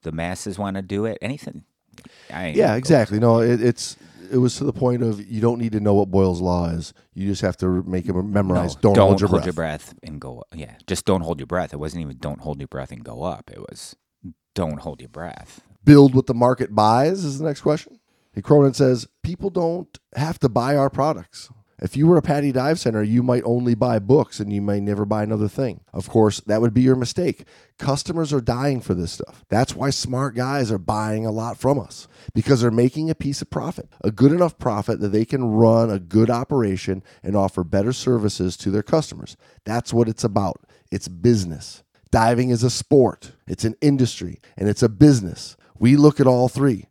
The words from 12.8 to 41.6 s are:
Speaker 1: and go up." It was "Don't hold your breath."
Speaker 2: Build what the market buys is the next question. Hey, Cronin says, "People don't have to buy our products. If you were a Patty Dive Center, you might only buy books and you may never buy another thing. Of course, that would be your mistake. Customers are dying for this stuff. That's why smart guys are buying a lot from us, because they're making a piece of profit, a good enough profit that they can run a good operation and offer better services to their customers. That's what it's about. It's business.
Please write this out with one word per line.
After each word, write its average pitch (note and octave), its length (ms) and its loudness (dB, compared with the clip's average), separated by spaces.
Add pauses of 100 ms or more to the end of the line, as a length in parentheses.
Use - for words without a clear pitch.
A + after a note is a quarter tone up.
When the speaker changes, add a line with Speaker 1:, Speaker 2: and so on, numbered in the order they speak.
Speaker 1:
and A#1+ 140 -18
go A#1 180 -14
up." E2+ 300 -10
It - 80 -20
was - 340 -18 (640)
"Don't D#2 240 -4
hold C#2+ 200 -14
your C2 100 -20
breath." - 500 -16 (240)
Speaker 2:
Build C#3+ 320 10
what C3 100 2
the B2+ 80 -2
market B2 400 0
buys B2+ 500 2
is C#3 140 -6
the D3+ 80 -8
next D3 140 -6
question. - 400 -4 (320)
Hey, G2+ 100 -10
Cronin C#3+ 320 6
says, B2+ 320 2 (160)
"People F3 280 -6
don't F3 460 -4 (200)
have D#3 240 -4
to C#3 80 2
buy B2 280 0
our C3+ 140 2
products. C3 580 -6 (300)
If - 160 -8
you C#3+ 120 2
were F3 100 8
a D3 60 4
Patty C#3+ 300 -2
Dive C3+ 280 0
Center, A2 220 -2
you A2+ 200 2
might B2 220 0
only A#2+ 300 0
buy A2+ 240 0
books A2+ 420 2
and G#2 100 -6
you G2+ 120 -2
may G2+ 180 -2
never G2+ 240 -2
buy G#2+ 180 -2
another G#2+ 240 -2
thing. A#2+ 360 -6 (100)
Of - 160 -10
course, G#2+ 380 4
that G#2+ 160 2
would A#2 100 2
be A#2+ 80 2
your B2+ 160 4
mistake. C3 480 -4 (340)
Customers D3 540 -4
are C#3+ 80 0
dying B2 400 -2
for - 140 -4
this F2 180 -6
stuff. - 380 -14
That's A2+ 260 0
why C#3 140 -2
smart B2+ 440 -6
guys B2+ 380 -4
are G2+ 60 -2
buying G#2+ 480 -4
a A2 40 -4
lot A2+ 280 -8
from C3+ 200 0
us, - 300 -14 (240)
because A#2 300 2
they're A#2+ 80 4
making C3 400 0
a D#3 40 -2
piece C#3+ 280 -6
of - 80 -14
profit, - 400 -8 (120)
a G#2 80 0
good B2 220 4
enough E3+ 240 0
profit G#2 440 -4
that G2+ 100 -4
they G#2+ 160 0
can C3 240 -4
run A2+ 400 4
a G2+ 80 -2
good G2+ 320 2
operation G#2+ 720 -2 (200)
and F#2+ 140 -2
offer G2 260 0
better G2 300 0
services G#2 640 -2
to - 140 -6
their G2+ 120 -2
customers. - 540 -4 (300)
That's A2+ 260 -6
what A#2 160 2
it's A2 160 -8
about. G2+ 400 -2 (260)
It's - 180 -8
business. F2+ 760 -2 (280)